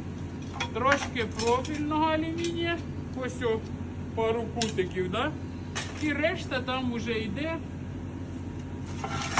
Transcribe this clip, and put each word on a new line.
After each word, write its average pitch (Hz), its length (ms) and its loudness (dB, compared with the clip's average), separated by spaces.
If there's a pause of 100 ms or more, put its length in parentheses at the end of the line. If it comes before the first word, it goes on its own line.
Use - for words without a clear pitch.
(760)
трошки 254 500 4 (160)
профільного 302 640 2
алюмінія, 339 760 2 (460)
ось 247 180 -4
о, 220 180 4 (540)
пару 226 300 4 (100)
кутиків, 185 560 2
да? 254 220 2 (680)
І 302 100 2
решта 302 480 2
там 254 320 0
уже 233 200 0
йде 226 440 0 (1800)